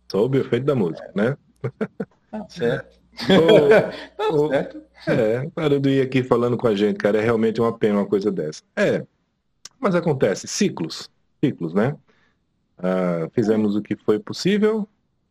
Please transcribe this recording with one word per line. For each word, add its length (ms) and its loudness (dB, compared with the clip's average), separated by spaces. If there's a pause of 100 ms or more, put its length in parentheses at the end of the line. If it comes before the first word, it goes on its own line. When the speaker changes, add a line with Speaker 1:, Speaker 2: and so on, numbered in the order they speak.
(120)
Speaker 1:
Sob 260 0
o 40 2
efeito 240 -2
da 100 2
música, 400 -4
né? 220 0 (960)
Speaker 2:
Tá 180 -10
certo. 500 -6 (300)
Speaker 1:
Ô, 400 6 (240)
Speaker 2:
<laughs> 240 -18
Tá 160 -2
Speaker 1:
ô, 160 0
Speaker 2:
certo. 320 -4 (260)
Speaker 1:
é, 480 0
Haroldo 340 2
ia 140 4
aqui 200 0
falando 340 0
com 100 0
a 80 2
gente, 220 2
cara, 220 2
é 20 0
realmente 400 0
uma 160 0
pena 220 0
uma 80 0
coisa 240 0
dessa. 300 -8 (140)
É, 300 0 (760)
mas 160 -2
acontece, 520 -2
ciclos, 640 -4 (340)
ciclos, 300 -2
né? 220 0 (800)
Ah, 540 -2
fizemos 440 0
o 60 -2
que 140 -6
foi 240 -2
possível 680 -2 (440)